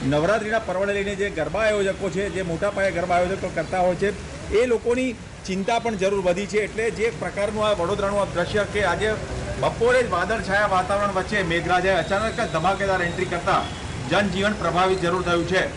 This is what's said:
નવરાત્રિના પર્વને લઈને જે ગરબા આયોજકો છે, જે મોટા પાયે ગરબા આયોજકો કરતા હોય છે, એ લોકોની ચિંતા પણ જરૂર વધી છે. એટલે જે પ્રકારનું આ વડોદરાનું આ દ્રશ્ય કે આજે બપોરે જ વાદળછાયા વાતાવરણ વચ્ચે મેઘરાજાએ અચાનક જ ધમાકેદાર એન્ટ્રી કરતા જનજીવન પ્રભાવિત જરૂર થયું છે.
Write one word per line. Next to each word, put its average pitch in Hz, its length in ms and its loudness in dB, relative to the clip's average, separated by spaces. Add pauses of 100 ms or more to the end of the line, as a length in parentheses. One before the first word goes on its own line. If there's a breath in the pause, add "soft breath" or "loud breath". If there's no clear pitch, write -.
નવરાત્રિના 208 560 2
પર્વને 196 340 -2
લઈને 202 220 -2
જે 196 140 -2
ગરબા 160 300 -4
આયોજકો 202 500 0
છે, 190 200 -2
જે 180 140 -4
મોટા 175 260 -2
પાયે 196 220 0
ગરબા 175 240 0
આયોજકો 185 320 2
કરતા 170 320 -2
હોય 180 160 4
છે, 196 140 0 (440)
એ 233 120 4
લોકોની 240 500 0 (300)
ચિંતા 196 340 0
પણ 220 160 -2
જરૂર 196 260 2
વધી 180 240 0
છે. 208 180 0
એટલે 208 280 -2
જે 208 280 0
પ્રકારનું 208 480 -2
આ 208 60 4
વડોદરાનું 196 480 0
આ 190 40 2
દ્રશ્ય 175 480 0
કે 202 100 0
આજે 190 300 0 (460)
બપોરે 233 440 2
જ 226 60 -2
વાદળછાયા 196 580 0
વાતાવરણ 196 460 2
વચ્ચે 190 300 0
મેઘરાજાએ 175 540 2
અચાનક 196 420 0
જ 208 120 -2
ધમાકેદાર 185 500 2
એન્ટ્રી 170 240 -2
કરતા 175 360 0 (480)
જનજીવન 196 440 2
પ્રભાવિત 180 480 2
જરૂર 175 220 0
થયું 170 240 2
છે. 180 140 2 (160)